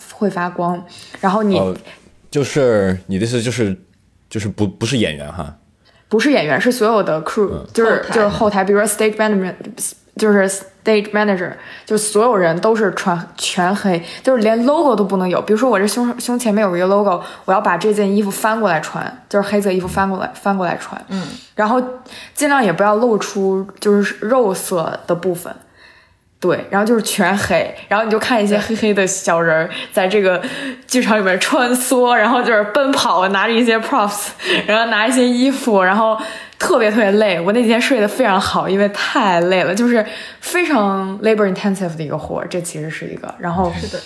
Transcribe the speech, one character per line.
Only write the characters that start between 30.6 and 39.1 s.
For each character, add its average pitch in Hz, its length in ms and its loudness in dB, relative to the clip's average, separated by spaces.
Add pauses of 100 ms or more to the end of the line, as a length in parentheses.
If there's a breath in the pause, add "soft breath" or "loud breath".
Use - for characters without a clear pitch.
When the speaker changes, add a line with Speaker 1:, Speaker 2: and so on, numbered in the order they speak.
Speaker 1:
剧 254 160 0
场 214 160 2
里 208 40 0
面 190 180 2
穿 254 340 0
梭， 247 400 2
然 220 140 4
后 247 140 2
就 226 100 0
是 208 100 4 (120)
奔 277 180 2
跑， 190 360 2
拿 196 180 0
着 233 60 0
一 233 120 2
些 226 140 2
props， 220 500 -2 (380 loud breath)
然 214 120 2
后 233 120 0
拿 220 160 2
一 262 40 2
些 254 160 4
衣 247 240 2
服， 220 320 2
然 190 140 4
后 220 200 2 (420 loud breath)
特 320 200 2
别， 214 120 4
特 214 80 0
别 202 140 4
累。 202 280 2
我 185 120 0
那 240 100 2
几 220 40 2
天 226 140 4
睡 254 180 2
得 208 80 2
非 208 160 -2
常 196 160 2
好， 170 300 -2
因 190 100 0
为 202 120 2
太 202 500 0